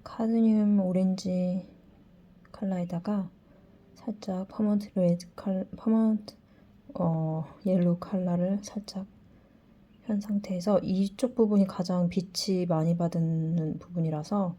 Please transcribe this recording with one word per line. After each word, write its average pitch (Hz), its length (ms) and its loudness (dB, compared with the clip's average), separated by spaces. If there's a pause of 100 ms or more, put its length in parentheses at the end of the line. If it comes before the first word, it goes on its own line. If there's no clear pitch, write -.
카드뮴 220 760 4
오렌지 185 880 0 (840)
컬러에다가 180 760 -4 (640)
살짝 190 540 -8
퍼먼트 208 480 0
레드 175 400 2
컬-, 190 420 -4
퍼먼트, 220 560 0 (600)
어, 160 500 -2 (180)
옐로우 175 360 2
컬러를 180 640 -2
살짝 196 420 -10 (1000)
한 208 140 -2
상태에서 202 600 0
이쪽 196 560 -2
부분이 208 320 4
가장 180 420 0
빛이 180 560 -2
많이 165 320 2
받는 165 800 0
부분이라서 170 800 -2